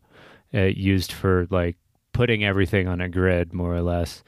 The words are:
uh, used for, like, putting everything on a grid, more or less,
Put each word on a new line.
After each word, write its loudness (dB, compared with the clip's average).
uh, 0
used 0
for, 0
like, -2
putting 0
everything 2
on -2
a -4
grid, 2
more -2
or -2
less, -4